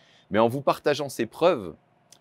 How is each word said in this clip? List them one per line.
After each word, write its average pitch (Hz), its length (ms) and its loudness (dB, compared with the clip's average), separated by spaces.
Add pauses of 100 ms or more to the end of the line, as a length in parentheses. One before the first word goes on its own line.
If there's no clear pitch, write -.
(300)
Mais 101 80 0
en 113 100 4
vous 135 140 -6
partageant 147 480 -2
ces 117 160 -4
preuves, 123 480 0 (460)